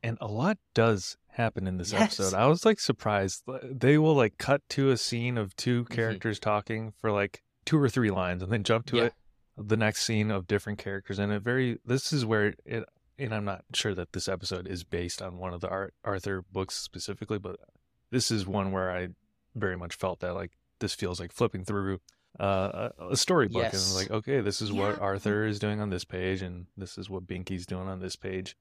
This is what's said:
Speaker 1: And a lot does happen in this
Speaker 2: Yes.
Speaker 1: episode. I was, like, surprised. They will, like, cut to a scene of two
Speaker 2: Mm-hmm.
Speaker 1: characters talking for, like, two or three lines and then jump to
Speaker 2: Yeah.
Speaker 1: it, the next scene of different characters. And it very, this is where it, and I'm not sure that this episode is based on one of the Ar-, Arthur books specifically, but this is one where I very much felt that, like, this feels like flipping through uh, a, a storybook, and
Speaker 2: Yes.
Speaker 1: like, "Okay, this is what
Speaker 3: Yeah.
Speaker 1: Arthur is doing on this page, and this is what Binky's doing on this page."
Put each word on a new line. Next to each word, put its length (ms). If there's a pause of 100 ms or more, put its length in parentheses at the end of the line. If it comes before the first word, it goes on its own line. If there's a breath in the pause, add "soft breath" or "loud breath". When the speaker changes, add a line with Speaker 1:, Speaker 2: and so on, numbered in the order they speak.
Speaker 1:
And 180
a 60
lot 320 (160)
does 440 (100)
happen 400
in 80
this 160
Speaker 2:
Yes. 260
Speaker 1:
episode. 180
I 120
was, 160
like, 160
surprised. 640 (180)
They 340
will, 200
like, 220
cut 320
to 200
a 60
scene 420
of 160
two 300
Speaker 2:
Mm-hmm. 100
Speaker 1:
characters 460
talking 600
for, 120
like, 300 (240)
two 120
or 120
three 200
lines 320
and 80
then 140
jump 220
to 100
Speaker 2:
Yeah. 80
Speaker 1:
it, 100 (440)
the 180
next 280
scene 260
of 160
different 320
characters. 400
And 120
it 120
very, 420
this 280
is 120
where 300 (100)
it, 200 (340)
and 160
I'm 100
not 200 (100)
sure 200
that 180
this 160
episode 380
is 160
based 380
on 160
one 160
of 80
the 80
Ar-, 240 (100)
Arthur 480
books 260
specifically, 640
but 220 (500)
this 200
is 160
one 260
where 180
I 180 (460)
very 220
much 180
felt 260
that, 140
like, 180 (260)
this 160
feels 260
like 120
flipping 320
through 360 (380 soft breath)
uh, 600
a, 120
a 60
storybook, 480
and 80
Speaker 2:
Yes. 220
Speaker 1:
like, 160
"Okay, 300
this 220
is 100
what 240
Speaker 3:
Yeah. 60
Speaker 1:
Arthur 440
is 120
doing 220
on 100
this 140
page, 380
and 240 (100)
this 220
is 120
what 160
Binky's 400
doing 220
on 120
this 160
page." 440